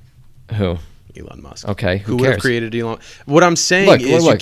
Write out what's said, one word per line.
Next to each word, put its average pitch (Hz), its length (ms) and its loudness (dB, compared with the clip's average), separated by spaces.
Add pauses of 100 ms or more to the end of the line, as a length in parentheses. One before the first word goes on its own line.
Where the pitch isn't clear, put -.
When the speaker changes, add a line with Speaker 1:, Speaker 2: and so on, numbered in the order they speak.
(540)
Speaker 1:
Who? 92 220 -2 (400)
Speaker 2:
Elon - 260 -18
Musk. - 240 -18
Speaker 1:
Okay, 95 300 -2
who 101 160 -6
Speaker 2:
Who 123 60 -2
would 123 80 0
have 135 80 2
Speaker 1:
cares? 98 80 -4
Speaker 2:
created 117 320 -4
Elon? 117 240 -6 (260)
What 151 180 4
I'm 175 140 4
saying 190 320 2
Speaker 1:
Look, 151 140 6
Speaker 2:
is 151 200 2
Speaker 1:
look, 143 200 4